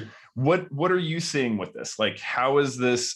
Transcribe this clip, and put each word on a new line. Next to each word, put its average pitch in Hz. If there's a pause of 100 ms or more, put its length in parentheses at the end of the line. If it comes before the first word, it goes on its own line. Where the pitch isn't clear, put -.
(340)
what, 170
what 156
are 185
you 165
seeing 127
with 92
this? -
Like, 104
how 135
is 131
this, 123